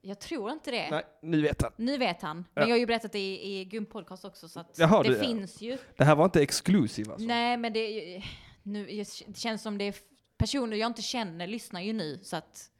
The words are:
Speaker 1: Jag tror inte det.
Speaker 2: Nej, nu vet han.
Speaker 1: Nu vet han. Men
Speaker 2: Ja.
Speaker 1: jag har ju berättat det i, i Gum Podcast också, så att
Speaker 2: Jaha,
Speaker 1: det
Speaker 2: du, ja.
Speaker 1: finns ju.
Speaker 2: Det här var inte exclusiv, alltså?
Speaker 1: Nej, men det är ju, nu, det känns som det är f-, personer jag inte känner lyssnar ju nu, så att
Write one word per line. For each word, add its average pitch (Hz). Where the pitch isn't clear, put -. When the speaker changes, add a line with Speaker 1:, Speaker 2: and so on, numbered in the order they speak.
Speaker 1:
Jag 196
tror 240
inte 311
det. 185
Speaker 2:
Nej, 156
nu 160
vet 147
han. 127
Speaker 1:
Nu 254
vet 196
han. 151
Men 175
Speaker 2:
Ja. 147
Speaker 1:
jag 220
har 233
ju 240
berättat 226
det 208
i, 190
i 190
Gum 214
Podcast 185
också, 190
så 170
att -
Speaker 2:
Jaha, 165
Speaker 1:
det -
Speaker 2:
du, -
ja. -
Speaker 1:
finns 226
ju. 240
Speaker 2:
Det 131
här 151
var 151
inte 175
exclusiv, 120
alltså? 220
Speaker 1:
Nej, 240
men 233
det 220
är 214
ju, 202
nu, 202
det 208
känns 220
som 208
det 202
är 202
f-, -
personer 233
jag 220
inte 220
känner 175
lyssnar 202
ju 202
nu, 156
så -
att -